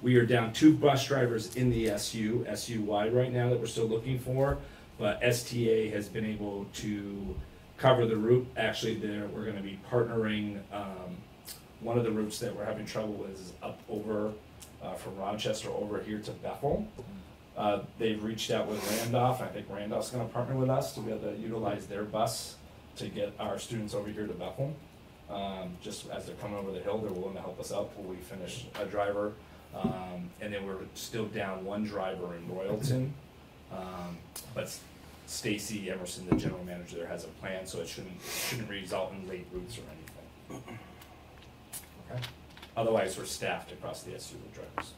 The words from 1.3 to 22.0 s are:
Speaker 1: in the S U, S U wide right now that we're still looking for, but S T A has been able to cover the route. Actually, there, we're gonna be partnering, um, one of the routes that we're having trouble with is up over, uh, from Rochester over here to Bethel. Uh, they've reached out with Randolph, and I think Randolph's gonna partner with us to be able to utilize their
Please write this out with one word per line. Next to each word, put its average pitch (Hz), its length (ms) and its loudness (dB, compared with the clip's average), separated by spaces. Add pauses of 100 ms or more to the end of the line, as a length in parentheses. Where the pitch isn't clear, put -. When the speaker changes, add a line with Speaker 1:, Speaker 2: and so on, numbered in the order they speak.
Speaker 1:
in 127 140 6
the 113 180 6
S 104 260 0
U, 113 320 2
S 107 220 -4
U 110 140 0
wide 104 320 4
right 123 180 6
now 123 160 4
that 123 100 6
we're 113 80 -2
still 113 200 2
looking 120 320 0
for, 135 400 2 (400)
but 104 240 2
S 120 220 4
T 117 260 2
A 110 200 6
has 104 180 -2
been 110 180 -2
able 101 480 -2
to 101 600 -4 (440)
cover 123 280 8
the 110 100 4
route. 120 300 8 (100)
Actually, 110 400 2
there, 104 320 -2
we're 107 180 -4
gonna 101 160 -4
be 98 160 -6 (120)
partnering, 107 680 2 (140)
um, 92 440 -6 (640)
one 113 160 2
of 117 80 6
the 110 60 2
routes 107 300 0
that 123 140 -2
we're 101 120 -4
having 107 180 -2
trouble 107 300 -2
with 98 160 -6 (100)
is 90 120 -12 (100)
up - 260 -8
over, 107 440 0 (500)
uh, 92 120 -6
from - 220 -8
Rochester 107 540 -2
over 101 320 -2
here 107 180 -4
to 113 120 -8
Bethel. - 540 0 (680)
Uh, 104 240 4 (180)
they've 107 240 2
reached 113 280 -2
out 113 160 4
with 107 120 0 (120)
Randolph, 120 500 4
and 95 80 -2
I - 40 -6
think 107 180 -6
Randolph's 107 400 -2
gonna 123 180 -2
partner 123 260 0
with 127 160 4
us 135 240 2
to 113 60 -6
be 110 120 -2
able 104 180 -2
to 104 60 -4
utilize 110 500 -2
their 101 180 -4